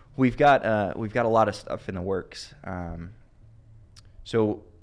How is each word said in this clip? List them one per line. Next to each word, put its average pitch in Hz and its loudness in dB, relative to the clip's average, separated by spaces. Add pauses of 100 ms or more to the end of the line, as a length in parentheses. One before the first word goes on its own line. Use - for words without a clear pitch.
(160)
we've 127 2
got, 143 6
uh, 104 0
we've 107 -8
got 120 0
a - 0
lot 110 4
of 98 -2
stuff - -10
in 98 -6
the 90 -6
works. 92 -6 (120)
Um, 87 -10 (1120)
so 110 0 (200)